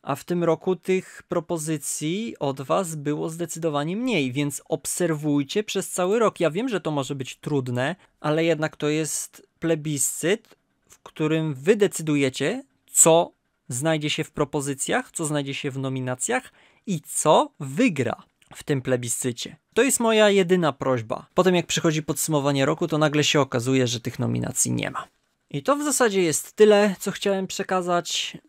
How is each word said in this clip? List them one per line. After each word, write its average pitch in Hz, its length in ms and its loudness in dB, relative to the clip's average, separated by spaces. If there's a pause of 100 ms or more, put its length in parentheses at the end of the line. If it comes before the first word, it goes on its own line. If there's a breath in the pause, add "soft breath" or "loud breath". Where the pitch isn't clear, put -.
A 139 120 -4
w - 100 -10
tym 175 200 -2
roku 165 320 2
tych - 520 -4
propozycji 165 1080 -4
od 139 220 -4
was 160 340 -2
było 151 360 -4
zdecydowanie 165 680 -4
mniej, 196 360 0
więc 143 360 -4
obserwujcie 156 960 -2
przez - 260 -6
cały 190 280 0
rok. 208 220 2
Ja 160 100 2
wiem, 214 180 -4
że 196 120 -2
to 160 100 -4
może 143 240 -2
być 131 220 -10
trudne, 135 600 -2 (240 soft breath)
ale 156 240 0
jednak 156 320 0
to 147 120 -2
jest - 600 -4 (100)
plebiscyt, 160 1000 -2 (320)
w - 140 -20
którym 156 520 -2
wy 156 220 2
decydujecie, 156 880 0 (280)
co 165 400 4 (360)
znajdzie 147 420 -2
się - 140 -4
w - 60 -10
propozycjach, 147 800 -4
co 170 120 -4
znajdzie 147 300 -4
się 139 160 -6
w 131 80 -8
nominacjach 131 760 -4 (340 soft breath)
i 175 140 -2
co 214 500 2 (100)
wygra 139 600 -2 (320)
w - 80 -18
tym 135 200 -2
plebiscycie. 123 720 -4 (180)
To 226 80 4
jest 269 180 2
moja 220 300 6
jedyna 185 420 4
prośba. 123 640 -2
Potem 180 200 6
jak 170 120 2
przychodzi 156 360 0
podsumowanie 143 640 0
roku, 156 220 0
to 156 100 0
nagle 151 260 2
się - 160 4
okazuje, 127 460 2
że 117 140 -4
tych - 180 -8
nominacji 120 540 -2
nie 110 180 -2
ma. - 180 -12 (420)
I 143 120 -6
to 277 140 2
w 294 60 -4
zasadzie 240 400 2
jest - 300 -2
tyle, 208 480 6
co 196 100 -6
chciałem 190 360 -2
przekazać. 180 920 -4 (100)